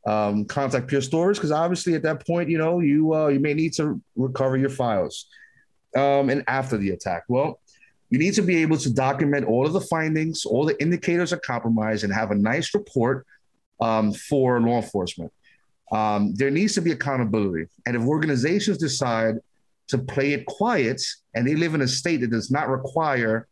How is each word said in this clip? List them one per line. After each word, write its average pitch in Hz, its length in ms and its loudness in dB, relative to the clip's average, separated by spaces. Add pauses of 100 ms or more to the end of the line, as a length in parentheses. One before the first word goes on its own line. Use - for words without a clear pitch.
Um, 104 380 0
contact 131 420 -2
Pure 139 140 0
Storage, 170 380 0
'cause 151 120 -2
obviously 170 420 0
at 156 80 0
that 156 240 -2
point, 170 240 -2
you 165 80 0
know, 165 220 0
you, 156 340 4
uh, 156 140 2
you 143 120 2
may 147 140 0
need 160 200 0
to 151 280 -2 (140)
recover 131 420 0
your 135 120 2
files. 113 580 -2 (680)
Um, 139 360 4
and 139 160 0
after 131 300 -2
the 98 140 0
attack, 87 360 -6
well, 131 320 0 (500)
you - 80 2
need 175 160 2
to 214 80 2
be 170 220 2
able 160 140 2
to 131 140 -2
document 139 540 2
all 123 220 2
of 160 60 -2
the 190 80 0
findings, 156 640 -2
all 139 220 0
the 156 160 0
indicators 170 520 0
of 170 100 -6
compromise, 110 600 0
and 101 80 0
have 104 200 0
a 104 40 2
nice 110 380 0
report, 131 540 0 (520)
um, 110 320 2
for 127 480 2
law 117 180 2
enforcement. 90 540 -4 (600)
Um, 104 420 0
there 135 160 0
needs 185 260 0
to 190 60 0
be 165 120 0
accountability. 107 760 -2 (180)
And 123 100 -2
if 117 60 0
organizations 151 800 0
decide 117 560 0 (540)
to 131 100 0
play 135 340 0
it 139 140 -6
quiet 196 520 0 (360)
and 120 120 0
they 147 60 2
live 160 220 0
in 147 60 2
a 127 60 0
state 147 340 0
that 120 100 -2
does 113 180 -2
not 131 200 0
require 131 840 -2